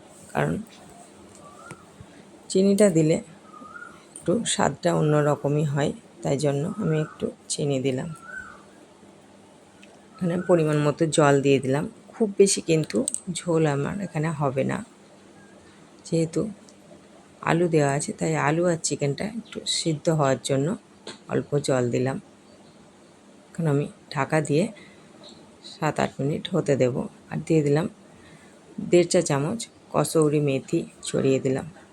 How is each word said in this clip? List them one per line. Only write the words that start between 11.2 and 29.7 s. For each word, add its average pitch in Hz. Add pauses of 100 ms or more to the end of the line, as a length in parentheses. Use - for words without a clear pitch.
দিয়ে 139
দিলাম। 131 (240)
খুব - (100)
বেশি 196
কিন্তু 160 (340)
ঝোল 160
আমার 139
এখানে 160
হবে 135
না, 131 (1300)
যেহেতু 165 (1000)
আলু 165
দেওয়া 151
আছে, 151
তাই 165 (140)
আলু 160
আর 170
চিকেনটা 143 (120)
একটু - (200)
সিদ্ধ 160
হওয়ার 139
জন্য 139 (640)
অল্প 127 (100)
জল 131
দিলাম। 131 (1300)
এখন -
আমি 143 (260)
ঢাকা 143
দিয়ে 147 (1040)
সাত 151
আট 135
মিনিট 139
হতে 151
দেব। 127 (320)
আর 156
দিয়ে 160
দিলাম 147 (920)
দেড় 175
চা 180
চামচ 160 (320)